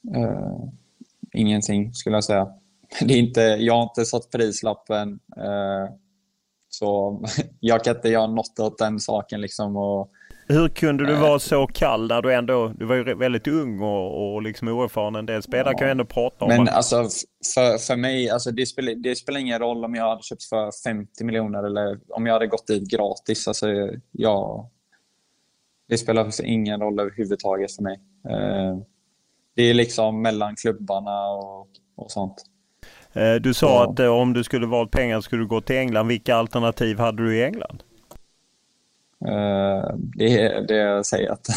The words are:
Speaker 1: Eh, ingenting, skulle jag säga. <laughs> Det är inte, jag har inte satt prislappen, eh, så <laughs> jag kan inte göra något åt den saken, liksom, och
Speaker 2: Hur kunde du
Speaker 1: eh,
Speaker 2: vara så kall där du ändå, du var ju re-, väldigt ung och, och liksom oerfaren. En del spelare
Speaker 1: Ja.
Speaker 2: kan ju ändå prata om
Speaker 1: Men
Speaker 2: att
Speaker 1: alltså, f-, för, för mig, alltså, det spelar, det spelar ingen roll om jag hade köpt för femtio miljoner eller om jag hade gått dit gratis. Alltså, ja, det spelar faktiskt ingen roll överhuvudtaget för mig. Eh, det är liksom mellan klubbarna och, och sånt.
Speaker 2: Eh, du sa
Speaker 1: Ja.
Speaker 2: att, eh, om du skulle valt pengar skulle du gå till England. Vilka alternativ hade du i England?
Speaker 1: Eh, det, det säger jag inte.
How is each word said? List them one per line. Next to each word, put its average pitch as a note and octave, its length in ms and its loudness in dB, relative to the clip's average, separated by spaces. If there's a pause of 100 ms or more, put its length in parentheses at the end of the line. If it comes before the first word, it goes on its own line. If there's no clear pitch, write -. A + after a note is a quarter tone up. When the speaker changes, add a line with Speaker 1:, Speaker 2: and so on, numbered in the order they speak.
(160)
Speaker 1:
Eh, A2 520 -4 (640)
ingenting, G#2 640 0
skulle G#2+ 220 -2
jag G#2 80 2
säga. G2 240 2 (260)
<laughs> - 260 -16
Det B2 140 4
är A#2+ 40 6
inte, A#2 220 4
jag A2+ 340 4
har A#2 80 4
inte A2+ 220 -2
satt A#2 260 -4
prislappen, G#2 880 -4 (160)
eh, G2 560 -4 (760)
så G2+ 520 -2 (220)
<laughs> - 180 -12
jag A2+ 240 4
kan A#2+ 120 2
inte A#2 120 -2
göra A2+ 180 2
något A2 320 -4
åt G#2+ 200 -2
den G#2+ 220 0
saken, G#2 400 -4
liksom, G2+ 360 -6
och G2+ 340 -2 (380)
Speaker 2:
Hur D#3 200 4
kunde C#3+ 380 0
du D3 80 2
Speaker 1:
eh, D3 60 2
Speaker 2:
vara D3 180 6
så C#3 280 2
kall A2+ 420 0
där A#2 140 2
du B2+ 120 4
ändå, A#2+ 340 2
du A2 180 -8
var B2 80 2
ju B2 100 0
re-, B2 140 -2
väldigt B2+ 300 0
ung C3+ 320 0
och, G2+ 540 -2
och G#2+ 80 -4
liksom A2 260 -6
oerfaren. A2 460 -2
En A2 120 -6
del A2 160 -4
spelare C3 300 0
Speaker 1:
Ja. - 60 -2
Speaker 2:
kan C#3 100 2
ju - 20 2
ändå B2+ 140 0
prata A#2+ 400 -4
om A2 40 2
Speaker 1:
Men A#2+ 200 6
Speaker 2:
att - 60 2
Speaker 1:
alltså, A#2+ 280 4
f-, - 520 -6
för, B2 240 4
för B2 180 -2
mig, B2+ 340 0
alltså, A#2+ 200 -2
det A#2+ 160 -2
spelar, B2 280 -4
det B2 220 -2
spelar C#3 240 -6
ingen B2 180 -2
roll A#2 260 -2
om A#2 100 -6
jag A2+ 140 0
hade A2+ 140 -2
köpt - 220 -12
för G#2+ 260 -2 (140)
femtio G#2+ 400 -6
miljoner A2 400 -2
eller G2+ 340 -2 (100)
om A2+ 180 -4
jag A2+ 60 2
hade A2+ 140 4
gått A2 200 -4
dit G2+ 240 -2
gratis. G#2+ 580 -2
Alltså, - 180 -2 (460)
ja, G#2+ 580 -2 (1160)
det A2+ 100 2
spelar A2+ 260 2
faktiskt - 240 -6
ingen G#2+ 320 0
roll G#2 200 0
överhuvudtaget G2 720 -2
för G#2 80 -8
mig. F#2+ 180 -6 (280)
Eh, G2 500 -2 (800)
det A#2+ 60 4
är A#2 120 6
liksom A2 480 2
mellan G#2 340 0
klubbarna G2+ 720 -4
och, G2 400 -8 (280)
och G#2+ 140 -16
sånt. G2 340 -8 (680)
Speaker 2:
Eh, A2+ 220 2
du A#2+ 200 2
sa D#3 120 2
Speaker 1:
Ja. A#2+ 240 6
Speaker 2:
att, A#2 100 -4
eh, B2 80 6
om B2 240 4
du A#2+ 120 0
skulle A#2+ 220 -2
valt A#2 240 0
pengar A#2 300 0
skulle A2+ 220 -2
du A2 60 0
gå A2 120 0
till C3 160 -2
England. A#2 320 2
Vilka A#2+ 280 0
alternativ A2+ 640 0
hade A2+ 240 0
du A2+ 140 2
i A#2 80 2
England? - 380 -6 (1500)
Speaker 1:
Eh, G2 680 0
det, A2+ 720 2
det G#2 360 2
säger G2+ 220 0
jag - 80 -4
inte. - 220 -6